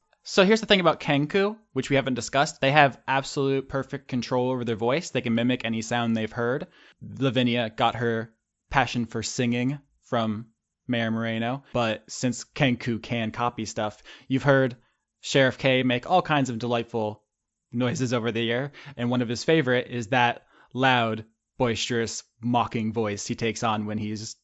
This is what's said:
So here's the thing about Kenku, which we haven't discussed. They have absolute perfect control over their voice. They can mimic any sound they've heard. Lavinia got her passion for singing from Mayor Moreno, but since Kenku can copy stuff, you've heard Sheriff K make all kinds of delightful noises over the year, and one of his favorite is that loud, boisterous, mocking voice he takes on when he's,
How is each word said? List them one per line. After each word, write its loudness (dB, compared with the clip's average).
So 4
here's 6
the -8
thing 4
about 4
Kenku, 0
which -4
we 2
haven't 2
discussed. 0
They 2
have 4
absolute -2
perfect -6
control -2
over -2
their -2
voice. 0
They -2
can 0
mimic 0
any -2
sound 0
they've -2
heard. -2
Lavinia -2
got 2
her -2
passion 0
for -6
singing -2
from -2
Mayor 0
Moreno, -2
but 0
since -4
Kenku -2
can -4
copy -4
stuff, -6
you've -2
heard 4
Sheriff 2
K 2
make 0
all 4
kinds 2
of -4
delightful -2
noises -2
over 0
the -2
year, -2
and -2
one 2
of -2
his -4
favorite 2
is -6
that 2
loud, 2
boisterous, -2
mocking 0
voice -2
he -4
takes -4
on -2
when -6
he's, -8